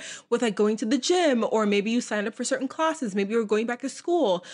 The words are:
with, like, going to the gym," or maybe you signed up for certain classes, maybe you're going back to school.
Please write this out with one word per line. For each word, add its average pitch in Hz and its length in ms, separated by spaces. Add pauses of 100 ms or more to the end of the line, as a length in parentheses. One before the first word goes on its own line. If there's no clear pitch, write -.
(280)
with, 233 140
like, 220 120
going 214 220
to 233 80
the 240 140
gym," 285 520
or 220 140
maybe 202 260
you 240 120
signed 208 260
up 220 60
for 247 100
certain 262 240
classes, 311 460
maybe 202 180
you're 233 120
going 214 200
back 240 160
to 277 80
school. 254 640